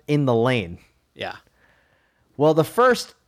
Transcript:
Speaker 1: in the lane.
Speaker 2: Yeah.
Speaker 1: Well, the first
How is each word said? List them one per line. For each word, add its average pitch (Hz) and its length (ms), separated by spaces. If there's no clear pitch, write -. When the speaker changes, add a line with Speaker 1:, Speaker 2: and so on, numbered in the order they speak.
Speaker 1:
in 147 200
the 123 80
lane. 113 440
Speaker 2:
Yeah. 92 220
Speaker 1:
Well, 151 180
the 160 100
first - 500